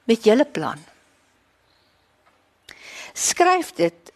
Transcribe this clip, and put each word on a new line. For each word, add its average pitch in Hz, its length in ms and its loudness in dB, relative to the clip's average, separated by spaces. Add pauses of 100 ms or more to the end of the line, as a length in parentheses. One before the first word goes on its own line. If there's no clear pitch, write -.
met 226 200 0
julle 233 220 4
plan. 151 340 -8 (2250)
Skryf 359 600 0
dit - 420 -4